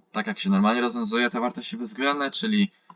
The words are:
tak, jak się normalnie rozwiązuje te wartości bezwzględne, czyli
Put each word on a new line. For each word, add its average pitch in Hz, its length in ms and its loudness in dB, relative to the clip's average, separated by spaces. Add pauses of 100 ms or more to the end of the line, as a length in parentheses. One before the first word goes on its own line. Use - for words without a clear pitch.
(120)
tak, 107 160 -4
jak 104 120 -6
się 95 100 -2
normalnie 104 320 4
rozwiązuje 123 480 0
te - 100 -4
wartości 120 380 -4
bezwzględne, 139 540 -2
czyli 104 400 2 (240)